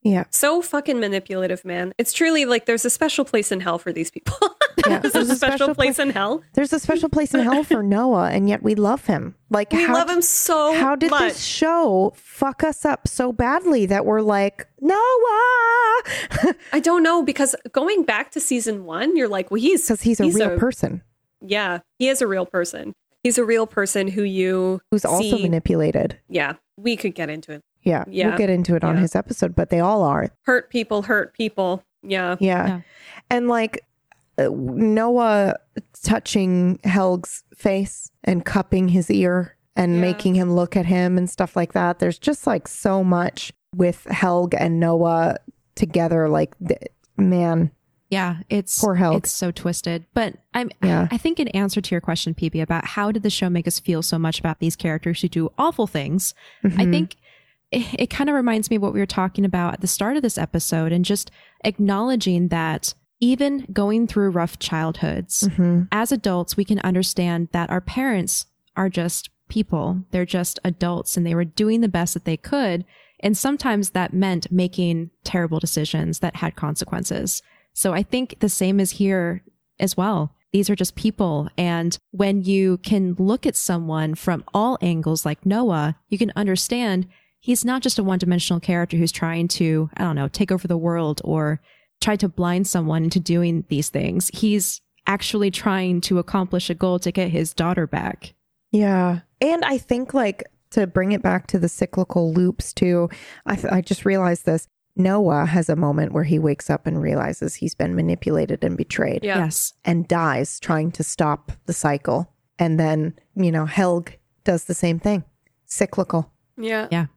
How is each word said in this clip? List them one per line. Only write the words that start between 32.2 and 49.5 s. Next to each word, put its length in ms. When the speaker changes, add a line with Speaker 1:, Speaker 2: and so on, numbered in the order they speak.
Speaker 1:
Yeah. 260
Speaker 3:
Yeah. 140
Speaker 1:
And, 180
like, 360
uh, 140
Noah 1040
touching 840
Helg's 600
face 540
and 200
cupping 440
his 220
ear 460
and 200
Speaker 2:
Yeah. 40
Speaker 1:
making 340
him 200
look 220
at 100
him 320
and 100
stuff 280
like 160
that. 260
There's 200
just, 280
like, 220
so 360
much 480
with 360
Helg 480
and 200
Noah 580
together. 540
Like, 260
th-, 120
man. 540
Speaker 3:
Yeah, 280
it's 280
Speaker 1:
Poor 180
Helg. 220
Speaker 3:
it's 160
so 160